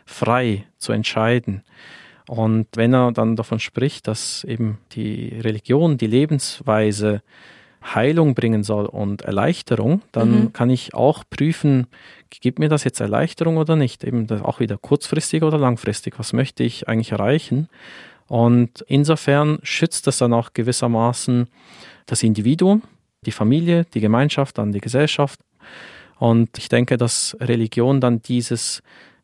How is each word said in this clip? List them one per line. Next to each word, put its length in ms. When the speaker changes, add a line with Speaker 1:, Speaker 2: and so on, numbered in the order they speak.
Speaker 1:
frei 600
zu 140
entscheiden. 720
Und 460
wenn 200
er 180
dann 240
davon 240
spricht, 480
dass 360
eben 340
die 360
Religion, 560
die 100
Lebensweise 1160
Heilung 520
bringen 280
soll 240
und 360
Erleichterung, 800
dann 180
Speaker 2:
Mhm. 220
Speaker 1:
kann 180
ich 240
auch 340
prüfen, 600
gibt 300
mir 80
das 160
jetzt 160
Erleichterung 560
oder 180
nicht? 300
Eben 240
das 140
auch 180
wieder 180
kurzfristig 640
oder 160
langfristig. 600
Was 140
möchte 300
ich 260
eigentlich 220
erreichen? 580
Und 580
insofern 800
schützt 420
das 120
dann 140
auch 200
gewissermaßen 960
das 160
Individuum, 600
die 60
Familie, 520
die 60
Gemeinschaft, 580
dann 140
die 80
Gesellschaft. 600
Und 400
ich 100
denke, 280
dass 440
Religion 600
dann 220
dieses 600